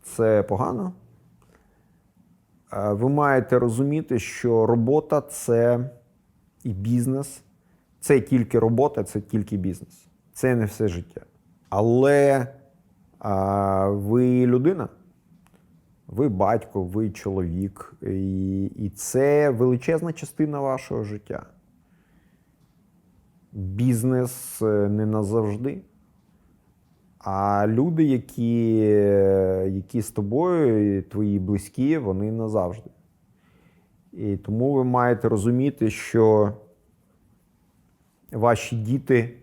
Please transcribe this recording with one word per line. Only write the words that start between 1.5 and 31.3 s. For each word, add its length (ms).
Е, 200
ви 160
маєте 500
розуміти, 600
що 480
робота — 540
це 600
і 80
бізнес, 720
це 200
тільки 380
робота, 460
це 160
тільки 360
бізнес. 520
Це 220
не 100
все 240
життя. 320
Але, 760
а, 680
ви 580
людина, 420
ви 220
батько, 540
ви 280
чоловік, 920
і, 640
і 260
це 600
величезна 640
частина 480
вашого 440
життя. 420
Бізнес, 1080
е, 260
не 180
назавжди. 760
А 500
люди, 360
які, 720
які 280
з 80
тобою, 880
і 40
твої 360